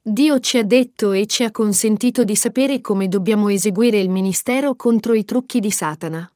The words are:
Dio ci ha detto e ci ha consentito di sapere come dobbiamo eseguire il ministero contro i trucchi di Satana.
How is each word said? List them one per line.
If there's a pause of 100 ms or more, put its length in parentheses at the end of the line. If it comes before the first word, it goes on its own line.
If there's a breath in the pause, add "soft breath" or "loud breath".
Dio
ci
ha
detto
e
ci
ha
consentito
di
sapere
come
dobbiamo
eseguire
il
ministero
contro
i
trucchi
di
Satana.